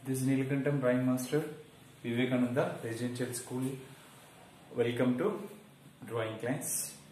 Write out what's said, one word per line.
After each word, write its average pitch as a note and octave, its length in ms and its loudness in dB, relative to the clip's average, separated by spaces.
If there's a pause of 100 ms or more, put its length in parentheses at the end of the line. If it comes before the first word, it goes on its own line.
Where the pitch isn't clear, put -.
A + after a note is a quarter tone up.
This C3 160 0
is B2+ 60 2
Neelakantham, C3+ 540 2
drawing B2+ 220 4
master, B2+ 380 2 (640)
Vivekananda B2 800 2
Residential A#2+ 500 -4
School. B2+ 300 -6 (1120)
Welcome B2 420 2
to F#3 120 2 (760)
drawing A2 320 -2
class. - 560 -4 (180)